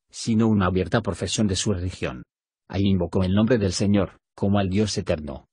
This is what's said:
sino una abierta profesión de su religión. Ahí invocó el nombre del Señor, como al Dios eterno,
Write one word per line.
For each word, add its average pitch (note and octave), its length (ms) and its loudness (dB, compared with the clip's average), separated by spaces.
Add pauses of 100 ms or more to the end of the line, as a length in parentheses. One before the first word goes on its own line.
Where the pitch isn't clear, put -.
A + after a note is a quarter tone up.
(100)
sino A2+ 380 0
una G#2 180 2
abierta F2+ 340 0
profesión G2 460 -2
de F#2+ 80 0
su G#2 180 -2
religión. E2+ 520 -6 (480)
Ahí G2 140 0
invocó F#2+ 360 2
el F#2 120 0
nombre A2+ 240 4
del F#2+ 160 0
Señor, G2+ 420 0 (180)
como G2+ 240 0
al G2 120 0
Dios G#2 260 0
eterno, D2+ 560 -6